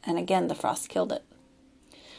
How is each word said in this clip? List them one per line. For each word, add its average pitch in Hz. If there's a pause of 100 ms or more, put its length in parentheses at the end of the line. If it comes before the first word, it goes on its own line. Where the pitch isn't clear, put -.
and 170
again 180
the 170
frost -
killed -
it. - (960)